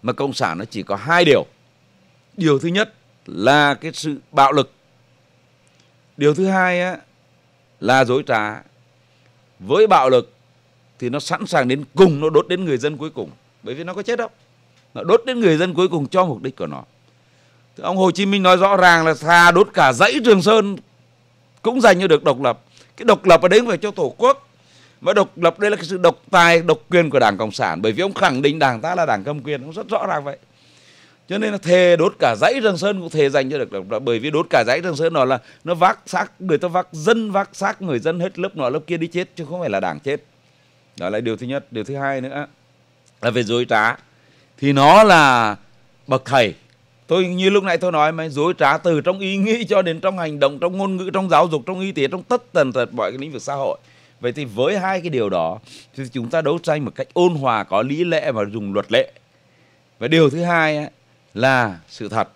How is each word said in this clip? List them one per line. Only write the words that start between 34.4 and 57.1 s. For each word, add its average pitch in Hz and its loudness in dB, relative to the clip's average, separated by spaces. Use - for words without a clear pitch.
cả 127 2
dãy 135 0
Trường 170 -6
Sơn 165 -2
đó 139 2
là 127 0
nó 175 -4
vác 185 2
xác, 185 -6
người 170 -2
ta 175 -4
vác 175 -4
dân, 214 -2
vác 196 -4
xác 196 -6
người 147 -4
dân 165 -4
hết 190 -6
lớp 196 -8
nọ - -4
lớp 147 -4
kia 170 -6
đi 165 -4
chết, 175 -6
chứ 165 -12
không 180 -10
phải 151 -6
là 98 -2
Đảng 82 -6
chết. 147 -6
Đó 90 -6
là 107 -4
điều 117 -6
thứ 127 -12
nhất. 139 -8
Điều 110 -10
thứ 139 -10
hai 139 -6
nữa 139 -10
là 117 -2
về 120 -2
dối 117 -2
trá. 113 2
Thì 139 0
nó 151 8
là 131 6
bậc 131 -2
thầy. 120 2
Tôi 185 0
như 185 0
lúc 202 2
nãy 175 -2
tôi 180 -2
nói 156 2
mà, 160 -8
dối 147 -2
trá 151 2
từ 160 0
trong 185 -2
ý 196 -4
nghĩ 220 0
cho 196 0
đến 165 -4
trong 190 -4
hành 151 -8
động, 143 0
trong 185 -4
ngôn 196 -4
ngữ, 185 -8
trong 190 -4
giáo 165 4
dục, 151 -4
trong 185 -8
y 190 -6
tế, - -2
trong - -8
tất - -6
tần 135 0
tật 120 -4
mọi 104 -4
cái 127 -14
lĩnh 147 -12
vực 113 -12
xã 139 -8
hội. 135 -6
Vậy 123 -4
thì 147 -10
với 131 -2
hai 190 -4
cái 165 -8
điều 117 -2
đó 90 -4
thì 135 -12
chúng 117 -8
ta 160 -2
đấu 156 -2
tranh 151 -4
một - -10
cách 135 -10